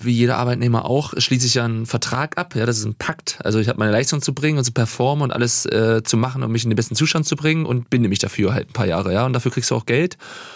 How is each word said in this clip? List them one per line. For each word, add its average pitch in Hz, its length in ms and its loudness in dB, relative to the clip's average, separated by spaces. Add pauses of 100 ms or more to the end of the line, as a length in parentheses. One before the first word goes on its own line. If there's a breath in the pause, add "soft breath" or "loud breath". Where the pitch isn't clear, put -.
wie 120 80 2
jeder 120 240 4
Arbeitnehmer 120 480 2
auch, 143 320 -2
schließe 127 300 2
ich 113 80 2
ja 120 100 2
einen 113 220 -2
Vertrag 131 500 -2
ab. - 180 -6
Ja, 113 120 0
das 117 120 0
ist 107 60 -4
ein 107 120 -4
Pakt. - 460 -6
Also 110 180 2
ich 110 100 2
hab - 80 -2
meine 107 140 2
Leistung 131 280 2
zu 139 140 -2
bringen 151 240 0
und 131 60 0
zu 123 80 -2
performen 127 500 0
und 135 100 0
alles, 117 320 0
äh, 113 400 2
zu - 140 2
machen, 127 240 -2
um 113 100 -2
mich 117 120 0
in 117 60 0
den 107 60 2
besten 113 200 -2
Zustand 156 280 0
zu 160 100 -2
bringen 156 300 0
und 123 240 -4
binde 117 220 2
mich 98 80 0
dafür 104 340 0
halt - 160 -2
ein - 60 -18
paar 98 120 0
Jahre, 90 280 0
ja. 110 100 2
Und 131 80 0
dafür 123 180 0
kriegst - 200 -2
du 127 40 0
auch 113 120 -4
Geld. 147 320 0 (380 loud breath)